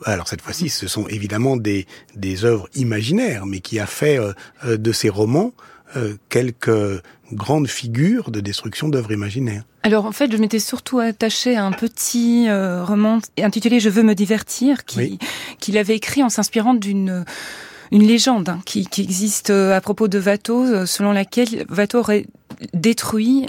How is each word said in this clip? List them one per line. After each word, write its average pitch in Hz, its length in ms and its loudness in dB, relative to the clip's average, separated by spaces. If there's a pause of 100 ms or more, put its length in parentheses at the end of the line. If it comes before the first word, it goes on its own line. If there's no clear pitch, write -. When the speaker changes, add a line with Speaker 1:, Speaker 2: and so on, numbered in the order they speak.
Speaker 1:
Alors 92 240 -2
cette - 140 -8
fois-ci, 143 260 -6
ce - 200 -6
sont 104 200 -4
évidemment 107 480 -2
des, 104 300 -2 (300)
des 98 280 -4
œuvres 113 300 0
imaginaires, 120 720 -2
mais 98 140 -6
qui 110 200 -8
a 104 60 -4
fait, 147 320 0
euh, 101 140 -2 (340)
euh, 113 100 0
de 110 160 0
ses 110 160 0
romans, 117 440 2 (440)
euh, 107 200 -6 (120)
quelques 110 720 0 (320)
grandes 131 360 0
figures 143 600 0
de 107 100 -4
destruction 104 500 -6
d'œuvres 117 220 -2
imaginaires. 104 520 -4 (180)
Speaker 2:
Alors 214 220 2
en 214 80 -6
fait, 277 180 0
je 220 60 0
m'étais 220 220 0
surtout 247 400 -4
attachée 226 580 0
à 202 80 0
un 190 80 0
petit, 233 760 0
euh, 185 360 0
roman 214 360 2 (200)
intitulé « 220 400 2
Je 214 80 4
veux 208 140 4
me 214 120 6
divertir », 220 680 0
qui, - 140 -6
Speaker 1:
Oui. 180 200 -2 (400)
Speaker 2:
qu'il 208 200 0
avait 214 180 2
écrit 277 260 0
en 247 60 4
s'inspirant 220 460 2
d'une, 196 500 0 (680)
une 208 140 8
légende, 220 440 4
hein, 175 160 -6
qui, 196 200 -2
qui - 160 -4
existe, 190 480 -2
euh, 196 260 4
à 190 40 2
propos 208 260 0
de 196 140 0
Watteau, 208 440 0
euh, 202 220 2
selon 202 260 0
laquelle 226 580 0
Watteau 202 300 0
aurait 208 260 0 (480)
détruit 226 760 2